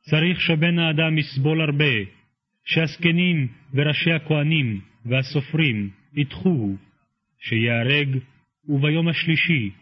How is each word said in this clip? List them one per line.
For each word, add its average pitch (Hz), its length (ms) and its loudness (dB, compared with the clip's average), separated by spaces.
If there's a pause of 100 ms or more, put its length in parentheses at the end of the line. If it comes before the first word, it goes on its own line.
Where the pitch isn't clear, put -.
צריך 160 400 0
שבן 170 380 2
האדם 160 400 0
יסבול 151 420 0
הרבה, 147 340 2 (680)
שהזקנים 165 840 0 (260)
וראשי 147 380 0
הכהנים 151 680 0 (240)
והסופרים 131 880 -2 (220)
ידחוהו, 139 640 -2 (640)
שיהרג 120 800 0 (500)
וביום 151 400 2
השלישי 156 600 0 (100)